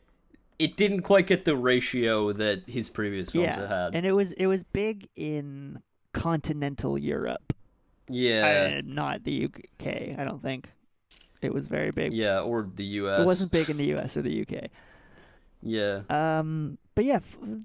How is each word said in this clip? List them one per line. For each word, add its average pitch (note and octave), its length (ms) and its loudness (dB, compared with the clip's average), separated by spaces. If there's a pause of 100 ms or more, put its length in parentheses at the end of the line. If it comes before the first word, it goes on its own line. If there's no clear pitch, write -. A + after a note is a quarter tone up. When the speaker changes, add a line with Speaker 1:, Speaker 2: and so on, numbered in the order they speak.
(600)
Speaker 1:
it D#3 180 0
didn't G3 240 4
quite F#3+ 260 6
get F#3 180 2
the D3+ 100 4
ratio A#2+ 760 4
that G#2 340 0
his A#2 220 -4
previous G2+ 420 -4
films E3 240 2
Speaker 2:
Yeah, - 0 -
Speaker 1:
had G2 140 -6
had. F2+ 260 0
Speaker 2:
and E3+ 100 -2
it F#3+ 80 2
was, G3 200 2
it F#3+ 140 0
was F#3+ 160 0
big G#3 520 -4
in C#3+ 680 -8 (320)
continental D3 840 -2
Europe. - 560 -4 (560)
Speaker 1:
Yeah. B2 680 2
Speaker 2:
Uh, C#3 80 -6
not C#3+ 380 -6
the - 100 -4
U C#3+ 160 -2 (280)
K, - 400 -6
I C#3 60 -6
don't C#3 180 -8
think. C3+ 280 -8 (720)
It - 120 -2
was C#3 140 -4
very D#3 240 -2
big. D#3 220 -2
Speaker 1:
Yeah, G2+ 280 2
or G#2+ 340 -2
the G2+ 100 -6
U G2+ 240 -2
S. G2 100 4
Speaker 2:
It F3 60 6
wasn't F#3 260 2
big D#3+ 180 2
in D3+ 80 -4
the C#3+ 80 0
U D3 120 0
S - 200 -6
or D3 40 -2
the C#3 120 -2
U G#2+ 120 -2
K. - 240 -8 (920)
Speaker 1:
Yeah. G2+ 480 0
Speaker 2:
Um, D#3 680 0 (180)
but A3 100 4
yeah, C4+ 120 4
f-, - 200 -10 (280)